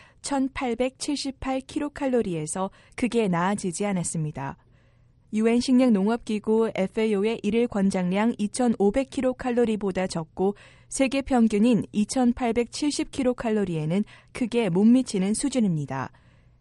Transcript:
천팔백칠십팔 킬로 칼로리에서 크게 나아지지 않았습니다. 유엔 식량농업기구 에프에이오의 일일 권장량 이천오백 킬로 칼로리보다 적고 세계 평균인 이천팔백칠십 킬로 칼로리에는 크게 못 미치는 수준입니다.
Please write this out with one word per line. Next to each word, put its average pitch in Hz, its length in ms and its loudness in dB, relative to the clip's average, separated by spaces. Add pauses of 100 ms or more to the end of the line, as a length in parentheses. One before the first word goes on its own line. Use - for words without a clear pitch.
(220)
천팔백칠십팔 262 1400 -4
킬로 269 300 -6
칼로리에서 190 800 -2 (260)
크게 226 320 0
나아지지 185 580 -2
않았습니다. 160 720 -4 (760)
유엔 226 260 2
식량농업기구 226 1120 2
에프에이오의 214 680 0
일일 233 260 2
권장량 196 680 0
이천오백 214 720 0
킬로 254 220 -2
칼로리보다 214 760 0
적고 185 480 -2 (320)
세계 269 340 0
평균인 226 680 4
이천팔백칠십 240 1200 -2
킬로 254 220 0
칼로리에는 190 680 -2 (280)
크게 233 360 -2
못 180 160 2
미치는 220 500 4
수준입니다. 160 760 -2 (500)